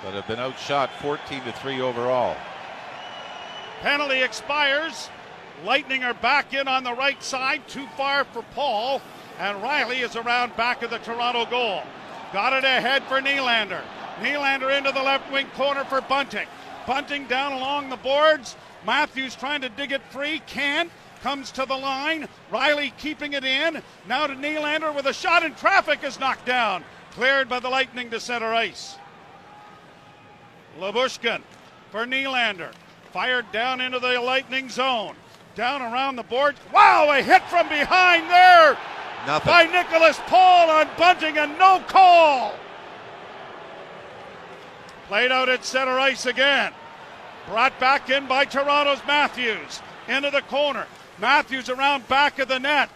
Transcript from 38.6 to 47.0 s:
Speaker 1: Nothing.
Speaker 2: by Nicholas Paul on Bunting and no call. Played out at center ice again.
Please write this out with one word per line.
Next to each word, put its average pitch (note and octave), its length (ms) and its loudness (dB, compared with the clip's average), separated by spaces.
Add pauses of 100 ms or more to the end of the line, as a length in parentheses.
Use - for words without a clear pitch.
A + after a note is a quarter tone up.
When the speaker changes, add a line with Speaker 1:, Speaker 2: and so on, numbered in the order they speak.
Speaker 1:
Nothing. D3 260 0
Speaker 2:
by E4+ 140 2
Nicholas E4 640 2
Paul F4+ 420 6
on D#4 280 2
Bunting E4 400 2
and D4+ 200 -2
no F#4 300 8
call. E4 680 8 (2500)
Played A#3 240 2
out C4 160 2
at B3+ 160 2
center C4 340 0
ice C4 280 0
again. B3+ 480 2 (760)